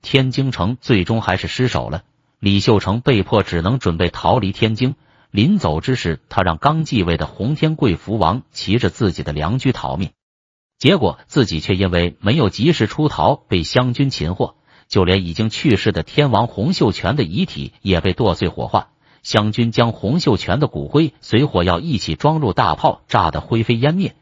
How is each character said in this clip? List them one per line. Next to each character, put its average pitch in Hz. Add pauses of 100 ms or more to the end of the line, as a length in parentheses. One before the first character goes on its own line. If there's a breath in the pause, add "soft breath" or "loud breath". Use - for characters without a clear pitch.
天 131
津 135
城 117
最 98
终 113
还 95
是 92
失 127
守 60
了， 80 (360)
李 101
秀 104
成 107
被 113
迫 101
只 82
能 120
准 82
备 87
逃 101
离 98
天 110
津。 127 (360 soft breath)
临 156
走 80
之 127
时， 82
他 -
让 82
刚 156
继 117
位 85
的 78
洪 127
天 156
贵 101
福 107
王 101
骑 101
着 98
自 98
己 76
的 76
良 80
驹 131
逃 65
命， 92 (680)
结 175
果 107 (100)
自 127
己 80
却 98
因 92
为 87
没 101
有 120
及 139
时 113
出 151
逃， 104
被 90
湘 123
军 139
擒 -
获， - (320 soft breath)
就 95
连 92
已 85
经 107
去 110
世 98
的 82
天 147
王 110
洪 127
秀 120
全 90
的 143
遗 101
体 -
也 90
被 92
剁 98
碎 90
火 -
化。 - (340 soft breath)
湘 107
军 117
将 117
洪 120
秀 120
全 92
的 147
骨 71
灰 151
随 123
火 92
药 87
一 147
起 -
装 156
入 110
大 90
炮， -
炸 90
得 76
灰 113
飞 117
烟 143
灭。 190